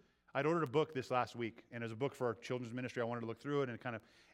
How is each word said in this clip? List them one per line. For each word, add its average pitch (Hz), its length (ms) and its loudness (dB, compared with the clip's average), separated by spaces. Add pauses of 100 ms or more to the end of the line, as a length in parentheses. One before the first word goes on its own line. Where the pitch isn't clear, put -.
(340)
I'd 139 140 4
ordered 165 160 4
a 143 40 2
book 147 240 2
this 127 200 -4
last 123 240 2
week. 117 360 -4
And 120 120 -6
as 113 80 -4
a 110 40 -6
book 135 200 0
for 127 100 0
our 113 100 4
children's 123 380 -4
ministry, 127 300 -2
I - 20 2
wanted 117 160 -2
to 113 60 -4
look 113 120 -6
through 143 220 2
it 127 80 0
and 113 100 -6
kind 120 160 -4
of 107 60 -8 (320)